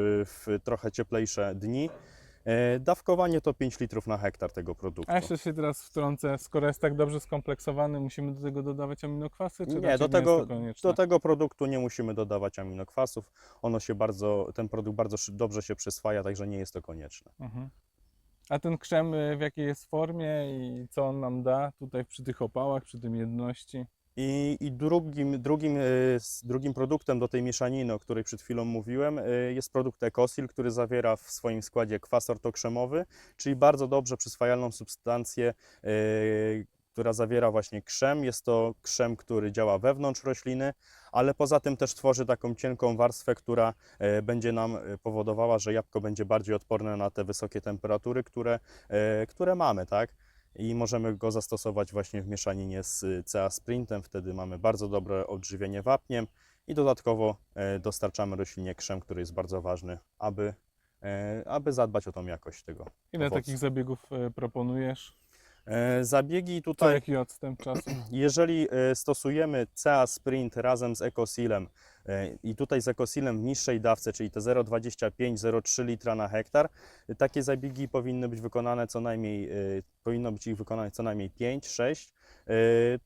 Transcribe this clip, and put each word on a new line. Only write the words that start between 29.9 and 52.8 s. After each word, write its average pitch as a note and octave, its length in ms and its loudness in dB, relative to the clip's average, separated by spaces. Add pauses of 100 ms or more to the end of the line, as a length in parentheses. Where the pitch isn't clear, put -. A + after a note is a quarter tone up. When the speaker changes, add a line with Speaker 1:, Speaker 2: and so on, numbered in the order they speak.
Speaker 1:
Ecosil, B2 460 2
który B2 220 -2
zawiera A#2 460 2
w - 140 -12
swoim A2+ 320 -4
składzie G#2+ 380 -2
kwas - 300 0
ortokrzemowy, B2 720 -2 (320)
czyli C#3 200 -2
bardzo C#3 320 6
dobrze C3 280 2
przyswajalną B2 560 2
substancję, A#2+ 800 -2 (300)
y, G#2+ 840 2 (260)
która A#2 200 0
zawiera A#2 380 4
właśnie G#2+ 320 0
krzem. C#3+ 420 0
Jest B2 200 -4
to A2+ 380 2
krzem, A#2 340 0
który G#2 360 -2
działa G#2+ 260 4
wewnątrz C3+ 460 0
rośliny, C3 480 -2 (400)
ale C3 220 4
poza C#3+ 260 4
tym C#3 160 0
też - 180 0
tworzy B2+ 320 4
taką A#2+ 280 0
cienką B2 420 0
warstwę, A#2+ 380 4
która, A2+ 400 2 (240)
e, G#2 240 2
będzie A#2 300 0
nam, A2+ 240 0
e, G2 220 -8
powodowała, A2 600 2
że G#2+ 140 -2
jabłko A2 280 -2
będzie G#2 240 -2
bardziej G#2+ 300 2
odporne G#2+ 420 -2
na G2+ 140 0
te G2+ 140 -4
wysokie G2+ 360 -6
temperatury, G#2+ 640 -2
które, A#2 360 -2 (280)
e, G#2+ 380 2
które F3+ 280 0
mamy, A#2 320 2
tak? G#2+ 280 0 (420)
I A2+ 180 -2
możemy A2+ 420 0
go A2+ 140 0
zastosować G#2 600 -2
właśnie G2+ 300 -4
w F#2+ 60 -8
mieszaninie F#2+ 540 -4